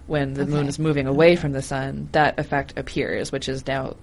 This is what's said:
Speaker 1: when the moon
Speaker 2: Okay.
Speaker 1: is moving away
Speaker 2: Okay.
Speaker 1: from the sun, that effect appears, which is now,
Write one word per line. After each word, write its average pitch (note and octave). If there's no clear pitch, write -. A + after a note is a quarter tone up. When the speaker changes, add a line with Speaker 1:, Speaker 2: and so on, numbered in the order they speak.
Speaker 1:
when C#3+
the C#3
moon D3
Speaker 2:
Okay. C#3+
Speaker 1:
is C#3
moving D3
away C#3+
Speaker 2:
Okay. F3
Speaker 1:
from F3
the C3+
sun, C#3+
that D3+
effect C#3+
appears, C3
which C3+
is C3+
now, C3+